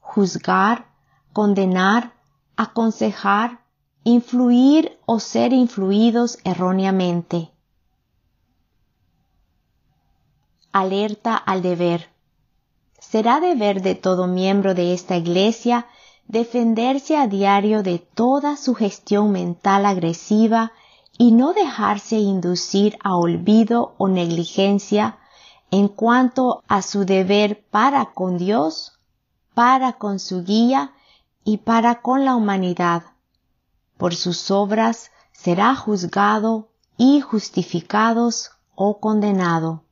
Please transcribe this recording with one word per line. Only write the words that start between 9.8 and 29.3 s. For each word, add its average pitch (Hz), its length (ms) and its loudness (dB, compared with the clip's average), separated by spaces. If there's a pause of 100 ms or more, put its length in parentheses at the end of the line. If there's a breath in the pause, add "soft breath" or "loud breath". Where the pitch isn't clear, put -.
Alerta 208 640 -2
al 190 260 -4
deber. 175 480 -2 (880)
Será 233 420 0
deber 208 420 0
de 185 120 0
todo 185 320 -2
miembro 190 480 0
de 175 200 -2
esta 180 220 -6
Iglesia 208 720 0 (400 soft breath)
defenderse 233 880 -2
a 277 100 2
diario 202 560 2
de 175 160 -2
toda 277 580 -2
sugestión 208 760 -2
mental 190 540 0
agresiva 214 880 0 (460 soft breath)
y 240 140 6
no 254 200 4
dejarse 220 680 -2
inducir 196 840 0
a 190 120 0
olvido 208 840 2
o 196 100 0
negligencia 196 1080 0 (520 soft breath)
en 202 180 2
cuanto 247 800 0
a 202 140 0
su 202 220 -4
deber 196 680 0
para 254 360 0
con 180 320 -6
Dios, 233 600 -4 (560)